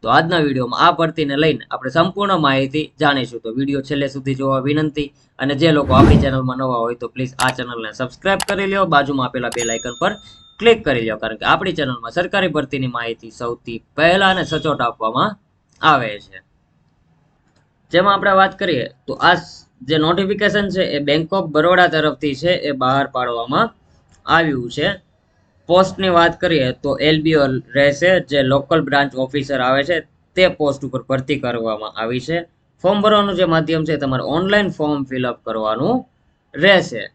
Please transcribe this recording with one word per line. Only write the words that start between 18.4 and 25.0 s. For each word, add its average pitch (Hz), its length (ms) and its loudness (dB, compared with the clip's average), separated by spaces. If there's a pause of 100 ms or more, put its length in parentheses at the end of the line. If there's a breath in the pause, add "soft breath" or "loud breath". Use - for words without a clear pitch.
વાત 190 200 0
કરીએ 160 260 -2 (180)
તો - 140 -8 (100)
આ 180 60 6
સ-, - 260 -12 (280)
જે 156 160 2
નોટિફિકેશન 196 680 0
છે 185 100 0 (140)
એ 143 140 -2
Bank 160 180 0 (100)
of 185 140 -4
Baroda 175 400 4
તરફથી 151 480 -2
છે 175 180 0 (100)
એ 139 140 -4
બહાર 135 220 2 (100)
પાડવામાં 127 580 -2 (520)
આવ્યું 143 520 0
છે. 156 120 0 (800)